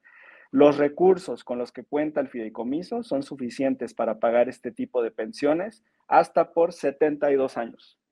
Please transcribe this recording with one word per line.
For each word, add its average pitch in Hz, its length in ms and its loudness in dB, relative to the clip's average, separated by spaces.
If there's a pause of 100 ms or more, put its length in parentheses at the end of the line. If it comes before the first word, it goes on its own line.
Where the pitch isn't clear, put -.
(500)
"Los 143 280 6
recursos 147 640 2
con 123 160 -8
los 120 120 -6
que 123 120 -14
cuenta 151 380 -4
el 131 60 -6
fideicomiso 127 760 -8
son 139 180 -4
suficientes 131 720 -6
para 113 240 -2
pagar 120 320 2
este 131 220 -12
tipo 123 320 -4
de 110 80 -4
pensiones 147 720 -4 (240)
hasta 165 460 2
por 170 200 2
setenta 147 580 0
y 139 40 4
dos 131 200 0
años". - 440 -12 (120)